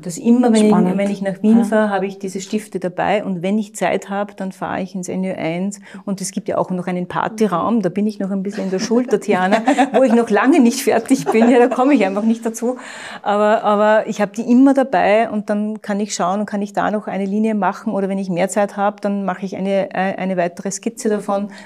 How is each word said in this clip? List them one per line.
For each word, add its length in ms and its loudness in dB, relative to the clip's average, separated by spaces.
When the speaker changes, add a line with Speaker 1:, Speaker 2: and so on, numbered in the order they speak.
Speaker 1:
Das 160 -10
ist 40 -10
immer, 300 4
wenn 120 4
ich, 40 6
Speaker 2:
Spannend. 300 4
Speaker 1:
wenn 100 0
ich 140 -6
nach 180 -6
Wien 160 6
Speaker 2:
Ja. 60 4
Speaker 1:
fahre, 260 2
habe 160 -2
ich 140 -8
diese 220 -8
Stifte 380 -6
dabei 460 -2
und 160 -6
wenn 160 -2
ich 180 -6
Zeit 360 -2
habe, 240 -6
dann 160 -10
fahre 320 -6
ich 100 -12
ins 160 -8
N 160 -4
Ö 80 -4
eins 460 -6
und 160 -6
es 80 -8
gibt 180 -10
ja 120 0
auch 100 -2
noch 160 -4
einen 220 -4
Partyraum, 760 0
da 80 0
bin 160 -2
ich 140 -4
noch 100 -4
ein 140 -4
bisschen 220 -6
in 40 -4
der 80 -2
Schuld, 320 0
Tatjana, 540 2
<laughs> 160 2
wo 100 4
ich 100 4
noch 160 4
lange 300 4
nicht 220 4
fertig 440 2
bin, 240 4
ja, 80 6
da 120 6
komme 260 2
ich 100 4
einfach 160 -2
nicht 240 0
dazu. 320 -4
Aber, 400 2
aber 420 4
ich 160 -4
habe 140 -2
die 80 -4
immer 320 6
dabei 560 4
und 180 -4
dann 320 -4
kann 180 -4
ich 140 -4
schauen 280 -2
und 40 -4
kann 160 -4
ich 100 -6
da 200 0
noch 160 -4
eine 180 -4
Linie 300 0
machen 380 -2
oder 160 -2
wenn 100 -4
ich 100 -6
mehr 200 -2
Zeit 280 -2
habe, 240 -2
dann 240 -4
mache 180 -6
ich 140 -8
eine, 320 -2
äh, 280 -4
eine 200 -4
weitere 320 -4
Skizze 400 -6
davon. 380 -2